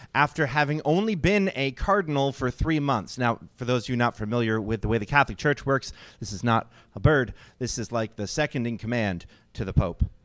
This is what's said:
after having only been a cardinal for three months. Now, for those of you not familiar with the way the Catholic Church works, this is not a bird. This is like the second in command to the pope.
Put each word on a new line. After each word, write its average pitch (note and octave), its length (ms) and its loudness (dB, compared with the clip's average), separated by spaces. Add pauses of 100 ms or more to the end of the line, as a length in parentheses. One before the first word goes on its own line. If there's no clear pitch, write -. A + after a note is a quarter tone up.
(160)
after D3 320 4
having D3 360 0
only G3 300 2
been F#3+ 400 4
a C3+ 180 -2
cardinal D3+ 600 0
for C3 180 -2
three D#3 300 0
months. B2+ 400 0
Now, A#2 200 2 (160)
for B2 100 -10
those B2 200 2
of - 40 -8
you B2 80 0
not A#2+ 200 2
familiar A2 420 0
with G#2+ 220 -2
the A2 60 -2
way A2+ 100 2
the G#2+ 80 -2
Catholic C3+ 320 2
Church - 260 0
works, C3+ 300 -2 (260)
this G#2 140 -8
is F#2 100 -8
not A#2 280 2 (240)
a G#2+ 40 -10
bird. B2+ 360 0 (240)
This B2 180 -4
is A2+ 140 -8
like A2+ 240 -4
the G#2 100 -6
second C#3+ 400 -4
in A#2 140 -6
command A2 480 -2 (260)
to A#2+ 100 -6
the F#2+ 100 -6
pope. F2 300 2 (220)